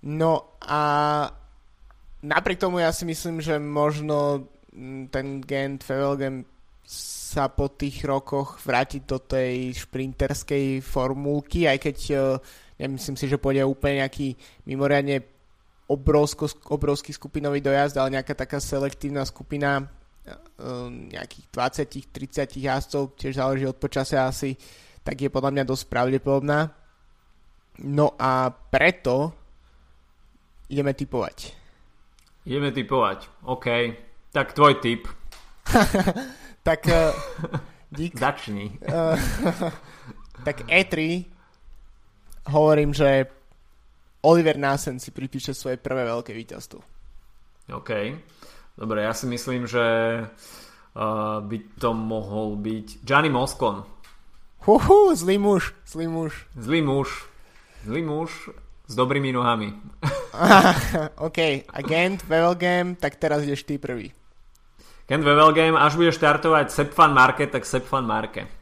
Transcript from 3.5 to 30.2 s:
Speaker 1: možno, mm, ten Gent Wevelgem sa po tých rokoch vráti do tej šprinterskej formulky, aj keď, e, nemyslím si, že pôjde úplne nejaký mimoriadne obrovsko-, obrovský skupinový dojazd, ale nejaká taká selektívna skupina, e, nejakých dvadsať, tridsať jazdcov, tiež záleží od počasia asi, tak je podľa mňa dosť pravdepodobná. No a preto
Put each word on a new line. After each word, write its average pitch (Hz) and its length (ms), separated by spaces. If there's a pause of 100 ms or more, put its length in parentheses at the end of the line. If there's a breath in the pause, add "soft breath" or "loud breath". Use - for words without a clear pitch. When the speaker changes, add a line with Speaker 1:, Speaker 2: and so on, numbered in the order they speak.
Speaker 1:
možno, 147 880 (240)
mm, 131 400
ten 135 320
Gent 139 400
Wevelgem 135 640 (380)
sa - 640
po 139 220
tých 143 340
rokoch 139 560
vráti 135 400
do 131 160
tej 127 560
šprinterskej 135 1040
formulky, 143 880
aj 139 140
keď, 143 160 (100)
e, 143 80 (640 soft breath)
nemyslím 135 400
si, 147 80
že 139 140
pôjde 135 260
úplne 139 380
nejaký 135 320 (260 soft breath)
mimoriadne 139 640 (640)
obrovsko-, 147 800
obrovský 143 400
skupinový 143 480
dojazd, 139 400
ale 131 160
nejaká 135 220
taká 139 260
selektívna 139 640
skupina, 139 540
e, - 520 (760)
nejakých - 400
dvadsať, 135 380 (240)
tridsať 135 420
jazdcov, 139 640
tiež 135 160
záleží 135 320
od 131 80
počasia 135 540
asi, 131 260 (500 soft breath)
tak 131 160
je 139 80
podľa 135 240
mňa 139 120
dosť 131 240
pravdepodobná. 139 840 (1120)
No 143 320
a 131 340
preto 143 840 (1400)